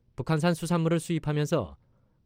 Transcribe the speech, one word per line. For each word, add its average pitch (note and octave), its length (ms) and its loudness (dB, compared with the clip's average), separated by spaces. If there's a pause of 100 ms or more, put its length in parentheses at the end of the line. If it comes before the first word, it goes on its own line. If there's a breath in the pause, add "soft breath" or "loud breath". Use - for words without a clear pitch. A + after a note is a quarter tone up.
(160)
북한산 D#3+ 380 2
수산물을 E3 460 2
수입하면서 D3 760 -2 (500)